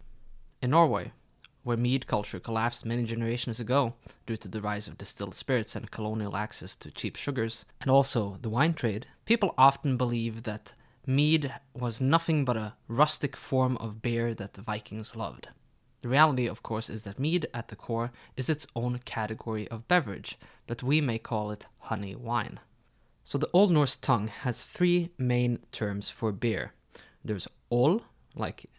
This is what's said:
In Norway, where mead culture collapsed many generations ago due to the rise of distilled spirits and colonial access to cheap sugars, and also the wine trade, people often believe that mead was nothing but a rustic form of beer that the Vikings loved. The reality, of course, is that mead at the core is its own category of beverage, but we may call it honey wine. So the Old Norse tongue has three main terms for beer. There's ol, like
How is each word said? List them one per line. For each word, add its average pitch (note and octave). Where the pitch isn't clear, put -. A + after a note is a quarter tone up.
In B2
Norway, C3+
where A#2+
mead B2
culture G#2
collapsed A2+
many A#2+
generations A#2
ago B2
due A2+
to G2+
the G#2+
rise G#2
of D2+
distilled -
spirits A#2+
and -
colonial G#2+
access G2
to -
cheap -
sugars, A#2+
and -
also A#2
the A#2
wine C#3
trade, A2
people A3+
often C3+
believe A#2
that -
mead C#3+
was A#2+
nothing D3+
but B2
a G#2+
rustic C#3
form B2+
of A2
beer A#2
that G#2
the G2
Vikings G#2+
loved. F2+
The A#2+
reality, C3+
of -
course, A2+
is G#2+
that G2
mead D#3+
at A#2
the G#2
core A#2
is C3
its D3+
own B2
category A2
of A#2
beverage, C3+
but A#2
we D3
may A#2+
call G#2+
it G#2
honey G2
wine. A#2
So -
the C#3
Old F#3+
Norse D3+
tongue A2
has -
three F3
main B2
terms G2+
for A2
beer. G2
There's G#2
ol, C#3
like -